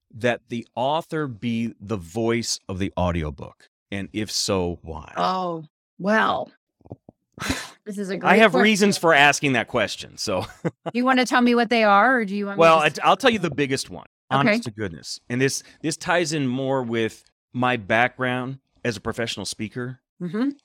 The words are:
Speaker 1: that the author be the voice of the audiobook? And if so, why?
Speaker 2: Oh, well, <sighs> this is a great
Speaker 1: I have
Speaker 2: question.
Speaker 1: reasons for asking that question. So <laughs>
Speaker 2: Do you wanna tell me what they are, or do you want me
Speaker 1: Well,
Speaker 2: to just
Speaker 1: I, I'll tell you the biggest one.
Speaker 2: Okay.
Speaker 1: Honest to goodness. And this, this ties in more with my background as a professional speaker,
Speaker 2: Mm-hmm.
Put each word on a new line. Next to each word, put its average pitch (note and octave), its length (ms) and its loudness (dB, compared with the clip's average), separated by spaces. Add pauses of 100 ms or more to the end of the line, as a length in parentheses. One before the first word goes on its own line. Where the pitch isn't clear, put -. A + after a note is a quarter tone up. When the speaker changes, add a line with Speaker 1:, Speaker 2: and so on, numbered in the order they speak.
(140)
Speaker 1:
that A#2 360 -2
the A#2 260 -8
author D3+ 520 -4
be A#2 520 -4
the G2+ 180 -6
voice A2+ 680 -4
of F#2 120 -6
the G2 180 -4
audiobook? E2+ 720 -4 (240)
And G2 200 -8
if G#2+ 200 -6
so, F2+ 500 -2
why? D#2+ 340 -14
Speaker 2:
Oh, F3+ 480 -4 (360)
well, G3+ 520 0 (460)
<sighs> - 420 -20 (460)
this G3+ 120 -12
is G3 120 -6
a G3 80 -6
great C#3+ 120 2
Speaker 1:
I F#3 80 8
have A3 140 8
Speaker 2:
question. A#3+ 120 4
Speaker 1:
reasons G3+ 340 4
for E3 160 4
asking C#3+ 400 6
that A2 140 0
question. - 500 -4
So G2 360 -2
<laughs> - 100 -16
Speaker 2:
Do - 80 -4 (220)
you B3 120 -2
wanna B3+ 200 2
tell B3+ 160 2
me A#3+ 140 4
what A#3 140 2
they A#3 140 2
are, G#3 360 6
or A3 60 -2
do G3 100 -6
you G3+ 120 -4
want G3 100 -10
me E3 40 4
Speaker 1:
Well, D#3+ 200 6
Speaker 2:
to D3+ 80 4
just - 140 -6
Speaker 1:
I, D3 60 2
I'll F#3+ 80 4
tell B3+ 140 2
you A3 80 0
the E3+ 120 -2
biggest C3+ 380 -2
one. F2 160 -16 (260)
Speaker 2:
Okay. C3 80 2
Speaker 1:
Honest A3 240 2
to A2+ 80 -10
goodness. G2 480 -10 (100)
And B2 100 -4
this, C3+ 240 0 (180)
this D#3+ 160 -4
ties E3+ 360 -2
in C#3+ 140 -2
more C3 360 -2
with A2+ 400 -4 (300)
my B2 240 0
background B2 840 -2 (240)
as A#2 140 -4
a - 40 -16
professional A2+ 440 -6
speaker, B2 540 -10 (220)
Speaker 2:
Mm-hmm. G#3 280 -2 (160)